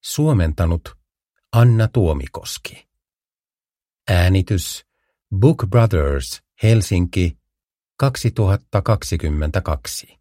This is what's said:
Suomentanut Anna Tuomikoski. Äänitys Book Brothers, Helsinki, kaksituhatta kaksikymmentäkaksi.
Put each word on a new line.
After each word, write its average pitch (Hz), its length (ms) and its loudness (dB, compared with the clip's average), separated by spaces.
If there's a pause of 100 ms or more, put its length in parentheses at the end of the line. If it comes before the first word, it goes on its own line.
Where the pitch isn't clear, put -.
Suomentanut 85 920 0 (560)
Anna 117 360 4
Tuomikoski. - 1000 -4 (1200)
Äänitys 92 760 0 (500)
Book 120 340 2
Brothers, 85 720 0 (200)
Helsinki, 92 760 0 (580)
kaksituhatta 107 880 -2
kaksikymmentäkaksi. 76 1400 -4